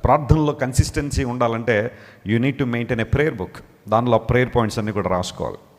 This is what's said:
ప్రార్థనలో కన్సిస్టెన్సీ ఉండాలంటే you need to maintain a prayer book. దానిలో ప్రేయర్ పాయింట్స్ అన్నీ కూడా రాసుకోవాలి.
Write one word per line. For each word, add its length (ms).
ప్రార్థనలో 500
కన్సిస్టెన్సీ 680
ఉండాలంటే 680
you 160
need 160
to 120
maintain 300
a 80
prayer 240
book. 300
దానిలో 280
ప్రేయర్ 380
పాయింట్స్ 240
అన్నీ 120
కూడా 180
రాసుకోవాలి. 480